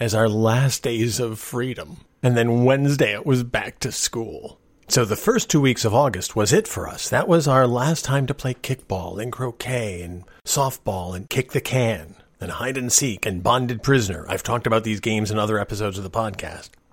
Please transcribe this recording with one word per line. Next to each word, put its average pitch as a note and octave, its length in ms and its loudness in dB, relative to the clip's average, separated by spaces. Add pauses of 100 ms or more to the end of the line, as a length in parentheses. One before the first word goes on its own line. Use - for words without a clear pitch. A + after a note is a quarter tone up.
as A2 140 0
our A2 120 4
last A2+ 540 2
days A#2 380 0
of A2 180 -4
freedom. A#2 600 -8 (260)
And B2 120 4
then A#2 280 4
Wednesday C#3 480 4
it G#2 120 -6
was B2+ 200 2
back A2+ 340 -4
to A2+ 140 -6
school. - 640 -6 (300)
So B2+ 160 4
the G#2 100 0
first A3+ 340 2
two D3+ 120 4
weeks C3 240 4
of G#2+ 100 2
August A#2 400 2
was G#2 180 2
it G#3+ 140 4
for E2+ 220 -8
us. - 200 -10
That D3 200 0
was E3+ 180 4
our C3 220 6
last C3 360 0
time C#3 220 0
to C#3 80 -4
play B2+ 200 -4
kickball F#2 680 -6
and B2 80 -6
croquet A#2 720 -6
and F2+ 220 -12 (200)
softball G2 720 -2
and F#2 160 -10
kick - 220 -2
the - 80 0
can A2+ 560 -2 (240)
and F2+ 100 -8
hide B2+ 260 -6
and B2 160 -2
seek B2 320 0
and F2+ 200 -4
bonded A#2+ 400 2
prisoner. G#2 440 2
I've - 140 -4
talked A#2 240 -2
about A2 160 4
these G#2+ 160 -2
games G#2+ 320 0
in G#2+ 80 0
other G#2 200 0
episodes G2+ 400 -4
of G2 60 -8
the F#2 60 -10
podcast. G#2+ 600 -6 (220)